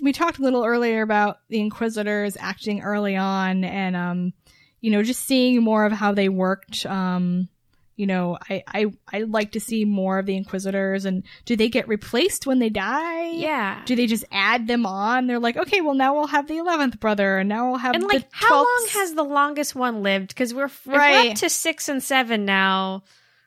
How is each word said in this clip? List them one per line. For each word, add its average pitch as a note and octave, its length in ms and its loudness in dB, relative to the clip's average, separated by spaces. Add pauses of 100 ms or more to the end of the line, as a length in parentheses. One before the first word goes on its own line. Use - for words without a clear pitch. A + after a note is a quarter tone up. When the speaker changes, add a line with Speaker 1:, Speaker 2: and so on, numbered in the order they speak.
Speaker 1:
we C#4 100 4
talked E4+ 260 -2
a C4+ 40 -2
little B3+ 220 2
earlier A#3 380 2
about G#3 360 2 (100)
the A3 120 -2
Inquisitors G#3 800 -2
acting G3+ 440 -6
early G3+ 340 -2
on F#3+ 480 0
and, F#3 320 -4
um, F3+ 360 -4 (480)
you A3 100 0
know, G#3 120 2
just B3 240 -2
seeing B3+ 360 4
more G#3+ 220 4
of G#3 80 2
how G#3 200 0
they G3+ 160 2
worked. F#3+ 580 -2
Um, F3+ 600 -2 (480)
you G3+ 100 -4
know, F3+ 320 -2 (100)
I, G3 180 -4
I, G#3+ 200 0 (260)
I'd A3 180 -4
like G#3+ 220 -2
to A3 80 -4
see A3 240 -2
more F#3+ 340 0
of F#3+ 60 -2
the G3 100 -2
Inquisitors, G3 720 -2
and F#3+ 180 -2 (220)
do A#3+ 100 0
they A3 140 2
get A3+ 180 -2
replaced A#3 600 -2
when C4 120 2
they A#3 120 2
die? D#4+ 640 -4
Speaker 2:
Yeah. D4 520 -4
Speaker 1:
Do B3 100 0
they A#3+ 120 2
just A3 260 -2
add A3 340 2
them A#3+ 200 0
on? G#3+ 400 0
They're B3 120 -2
like, A#3 200 0
"Okay, F#4 240 0
well, D4+ 100 0
now C4+ 220 2
we'll D4+ 140 2
have C#4+ 200 0
the D#4 80 -4
eleventh D#4 420 0
brother, G3+ 380 2
and F#3+ 140 0
now A#3+ 180 -2
we'll B3+ 100 -2
have B3 160 0
Speaker 2:
And, F4 100 0
Speaker 1:
the G4 40 -2
Speaker 2:
like, G4+ 220 2
how A4 260 4
long - 80 6 (140)
Speaker 1:
twelfth." A4+ 160 -2
Speaker 2:
has G4 200 -2
the D#4 80 0
longest C#4+ 520 0
one A#3+ 280 -2
lived? G3 320 -2
'Cause A#3+ 200 -2
we're, C4+ 100 -2
if - 220 -10
we're C4+ 100 0
Speaker 1:
Right. C#4 360 6
Speaker 2:
up G#3+ 60 -6
to E4+ 120 0
six - 400 -4
and C4 120 -2
seven A#3 440 0
now. F#3+ 560 0 (440)